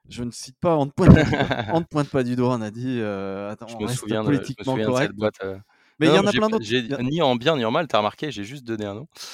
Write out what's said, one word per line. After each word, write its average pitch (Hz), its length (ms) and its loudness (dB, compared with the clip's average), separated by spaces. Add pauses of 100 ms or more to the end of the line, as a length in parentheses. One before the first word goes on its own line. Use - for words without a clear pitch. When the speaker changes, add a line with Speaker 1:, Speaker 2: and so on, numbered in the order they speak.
Speaker 1:
Je 120 140 -10
ne 120 80 -6
cite - 280 -18
pas, 170 180 2
on 143 80 2
ne 143 60 -6
pointe 185 220 10
pas 156 100 8
du 127 100 0
doigt. 143 220 0
Speaker 2:
<laughs> 117 140 -6
Speaker 1:
On 160 100 0
ne 170 60 -4
pointe 147 240 -2
pas 135 140 0
du 123 120 -2
doigt, 123 200 2
on 117 60 -4
a 107 100 -6
dit, 123 280 -6
heu, 98 480 -6 (200)
Speaker 2:
Je 117 100 -14
Speaker 1:
attends, - 20 -
on 107 40 -6
Speaker 2:
me 104 40 -2
Speaker 1:
reste 127 160 -4
Speaker 2:
souviens 107 220 -2
de, 139 200 0
je 135 120 -8
me - 60 -14
Speaker 1:
politiquement - 20 -12
Speaker 2:
souviens 117 260 -2
de 127 40 0
cette 131 160 0
Speaker 1:
correct. - 20 -16
Speaker 2:
boîte, 107 300 -2
heu. 95 160 -8 (400)
Speaker 1:
Mais - 80 4
Speaker 2:
Non, - 40 6
Speaker 1:
il - 20 6
y 170 40 6
Speaker 2:
non, - 20 6
Speaker 1:
en 196 60 2
Speaker 2:
mais - 20 0
Speaker 1:
a 202 60 2
Speaker 2:
j'ai 208 60 0
Speaker 1:
plein 214 100 2
Speaker 2:
pas, - 0 -
Speaker 1:
d'autres. 214 160 -2
Speaker 2:
j'ai 120 220 0
Speaker 1:
Il 139 60 -6
y - 20 -2
a 123 80 -4
Speaker 2:
ni 147 180 -2
en 131 160 4
bien 143 200 0
ni 120 80 -2
en 110 60 0
mal, 156 160 -2
t'as 110 120 2
remarqué, 107 320 -2
j'ai 104 140 -10
juste 127 200 -14
donné 113 200 -6
un 101 100 -8
nom. 123 120 -14 (260)